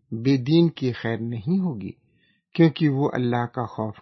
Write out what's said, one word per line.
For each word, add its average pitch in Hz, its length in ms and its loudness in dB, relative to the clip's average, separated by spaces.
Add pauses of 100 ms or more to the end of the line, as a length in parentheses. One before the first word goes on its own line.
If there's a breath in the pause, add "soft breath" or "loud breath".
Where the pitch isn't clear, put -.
(120)
بے 123 260 2
دین 160 320 4
کی 131 220 -4
خیر 113 280 -4
نہیں 117 400 -4
ہوگی، 123 320 -4 (600)
کیونکہ 160 360 4
وہ 139 240 0
اللہ 120 320 -2
کا 120 200 -6
خوف 110 360 -6